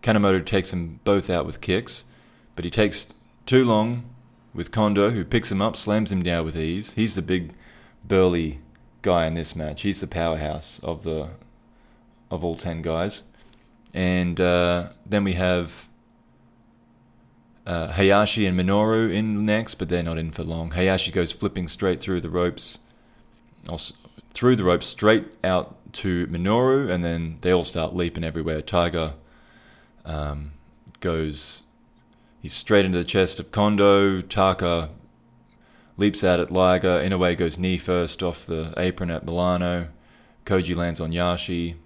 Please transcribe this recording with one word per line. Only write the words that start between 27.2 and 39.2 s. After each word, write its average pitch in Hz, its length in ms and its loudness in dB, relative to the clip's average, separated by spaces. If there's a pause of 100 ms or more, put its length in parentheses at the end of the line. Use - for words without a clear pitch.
they 90 100 4
all 87 120 4
start 85 300 -4
leaping 85 300 -2
everywhere. 78 360 -4
Tiger, 82 540 0 (880)
um, 76 480 -8 (480)
goes, 80 640 -4 (800)
he's - 100 -8
straight 101 320 4
into 92 140 2
the 87 60 0
chest 92 360 0
of - 100 -12
Kondo. 101 720 4
Taka 87 680 0 (1080)
leaps 101 260 2
out 90 160 4
at 82 120 -2
Liger. 92 520 4
Inoue 90 340 2
goes 82 220 -2
knee 92 200 0
first 87 440 -2
off 87 240 -6
the 80 300 -6
apron 90 340 -2
at 80 140 -6